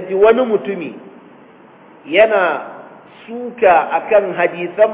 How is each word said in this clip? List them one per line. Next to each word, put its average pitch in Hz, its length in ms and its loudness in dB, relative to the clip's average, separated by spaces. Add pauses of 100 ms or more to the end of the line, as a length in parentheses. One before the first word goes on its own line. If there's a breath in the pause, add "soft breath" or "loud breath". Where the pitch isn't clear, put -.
ji 190 80 -10
wani 226 320 4
mutumi 196 480 -4 (1120)
yana 180 640 0 (560)
suka 196 720 0
akan 190 400 0
hadisan 175 580 0